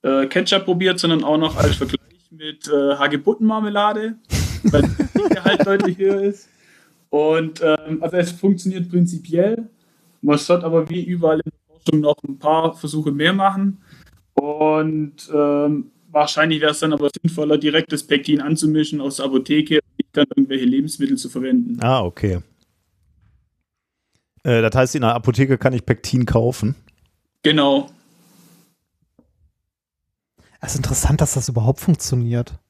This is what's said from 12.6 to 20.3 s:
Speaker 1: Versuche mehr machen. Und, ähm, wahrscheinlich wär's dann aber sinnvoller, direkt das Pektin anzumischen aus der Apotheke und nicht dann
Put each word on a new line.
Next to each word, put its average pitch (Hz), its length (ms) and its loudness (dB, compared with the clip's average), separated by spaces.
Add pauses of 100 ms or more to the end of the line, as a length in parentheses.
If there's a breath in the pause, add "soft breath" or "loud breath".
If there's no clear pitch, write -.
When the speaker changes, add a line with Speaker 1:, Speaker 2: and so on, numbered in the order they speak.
Speaker 1:
Versuche 151 380 -4
mehr 151 220 2
machen. 196 460 0 (540 soft breath)
Und, 156 1000 -2
ähm, 147 580 0 (180)
wahrscheinlich 151 520 0
wär's 151 180 0
dann 156 140 0
aber 147 160 0 (120)
sinnvoller, 151 360 0
direkt 147 340 0
das 143 120 -6
Pektin 147 380 0
anzumischen 151 600 0
aus 139 160 -6
der 139 80 -6
Apotheke 147 500 0
und - 220 -2
nicht - 160 -6
dann 147 120 2 (100)